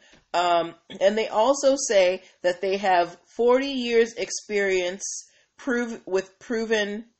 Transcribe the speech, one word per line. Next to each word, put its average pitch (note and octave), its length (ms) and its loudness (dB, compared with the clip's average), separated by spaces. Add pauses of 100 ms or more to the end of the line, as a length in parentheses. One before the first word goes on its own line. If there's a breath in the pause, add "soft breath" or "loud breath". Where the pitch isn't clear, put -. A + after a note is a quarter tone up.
(340 soft breath)
Um, E3+ 420 0 (260)
and G#3 160 4
they A3 100 -2
also C4+ 480 2
say F#3+ 480 2 (180 soft breath)
that F3+ 200 -2
they G3 160 -2
have F3+ 400 0 (180)
forty B3 320 2
years A#3+ 460 0
experience F#3+ 880 -4 (540 soft breath)
prove-, A#3+ 480 -4
with F#3 340 -4
proven A3 680 -4 (140)